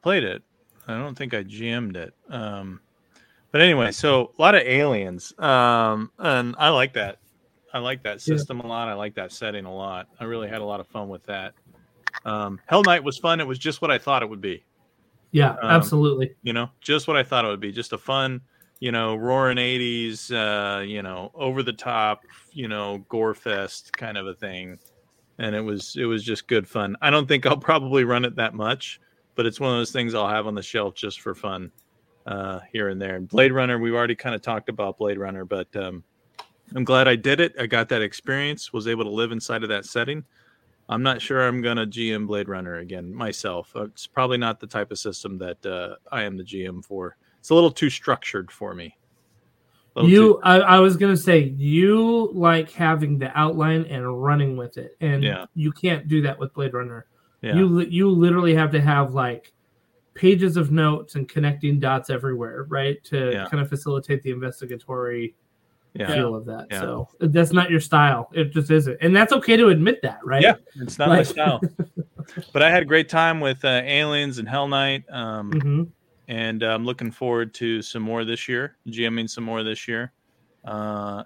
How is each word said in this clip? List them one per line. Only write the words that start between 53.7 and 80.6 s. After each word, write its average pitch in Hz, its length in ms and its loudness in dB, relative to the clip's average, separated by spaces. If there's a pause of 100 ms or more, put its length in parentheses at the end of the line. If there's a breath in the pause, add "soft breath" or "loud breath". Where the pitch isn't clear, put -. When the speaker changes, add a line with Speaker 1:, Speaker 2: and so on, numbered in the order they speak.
Speaker 2:
and 127 380 -6
running 143 320 2
with 123 220 -10
it, 127 240 -14
and 143 220 2
Speaker 1:
Yeah. 95 320 -2
Speaker 2:
you 151 180 -2
can't 160 340 -2
do 151 140 4
that 139 180 -2
with 139 140 -8
Blade 135 200 -4
Runner. 120 320 -8 (360)
Speaker 1:
Yeah. - 160 0
Speaker 2:
You 190 100 6
li-, 170 220 2
you 185 200 2
literally 175 460 4
have 151 160 4
to 151 80 4
have, 143 340 2
like, 123 380 -4 (640)
pages 185 420 6
of 156 160 2
notes 151 440 2
and 135 120 -6
connecting 147 540 0
dots 131 280 0
everywhere, 127 600 -4
right, 139 360 -2
to 131 260 -2
Speaker 1:
Yeah. 98 180 -4
Speaker 2:
kinda 143 160 0
facilitate 139 580 -2
the 131 80 -4
investigatory 123 1040 -8 (580)
Speaker 1:
Yeah. 107 200 -4
Speaker 2:
feel 123 220 0
of 110 100 -10
that. 113 260 -12
Speaker 1:
Yeah. 101 80 -6
Speaker 2:
So 123 300 -8 (100)
that's 165 320 4
not 180 180 4
your 160 120 2
style. 147 520 4
It 151 200 0
just 151 180 2
isn't, 143 300 4
and 170 120 6
that's 220 200 6
okay 226 240 6
to 233 120 8
admit 180 340 4
that, 123 200 -4
right? 135 180 2
Speaker 1:
Yeah, 214 140 8 (200)
it's 127 220 -10
not 147 120 4
my 175 80 8
Speaker 2:
Like 160 80 6
Speaker 1:
style. 143 340 0
Speaker 2:
<laughs> - 920 -8
Speaker 1:
But 143 80 2
I 160 80 8
had 180 120 6
a 156 40 0
great 156 240 4
time 165 320 2
with, 135 240 -2
uh, 127 180 2
Aliens 143 540 -2
and 110 100 -8
Hell 139 220 -2
Knight, 139 400 -2
um, 110 420 -8
Speaker 2:
Mm-hmm. 147 320 0 (460)
Speaker 1:
and, 113 340 -4
uh, 113 40 0
I'm 113 180 -2
looking 123 260 -6
forward 117 440 -2
to 113 260 -4
some 113 220 -8
more 113 200 -4
this 117 240 -6
year, 131 300 -6 (100)
G 117 180 -4
M 113 140 -2
ing 113 80 -4
some 117 160 -10
more 113 200 -6
this 110 220 -8
year. 120 280 -6 (500)